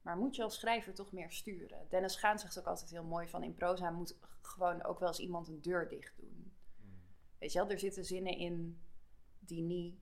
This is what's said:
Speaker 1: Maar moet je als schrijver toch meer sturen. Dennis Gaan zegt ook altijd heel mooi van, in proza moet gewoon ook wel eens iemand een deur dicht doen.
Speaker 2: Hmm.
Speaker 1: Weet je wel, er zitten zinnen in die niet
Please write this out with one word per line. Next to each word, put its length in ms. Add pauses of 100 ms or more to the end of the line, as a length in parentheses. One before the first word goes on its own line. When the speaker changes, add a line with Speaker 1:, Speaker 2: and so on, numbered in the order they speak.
Speaker 1:
Maar 160
moet 180
je 80
als 160
schrijver 340
toch 180
meer 200
sturen. 580
Dennis 260
Gaan 240
zegt 200
ook 80
altijd 240
heel 120
mooi 260
van, 140
in 120
proza 360
moet 240 (260)
gewoon 420
ook 160
wel 80
eens 120
iemand 280
een 140
deur 280
dicht 280
doen. 360 (260)
Speaker 2:
Hmm. 220 (360)
Speaker 1:
Weet 140
je 80
wel, 100
er 100
zitten 260
zinnen 320
in 440 (580)
die 220
niet 400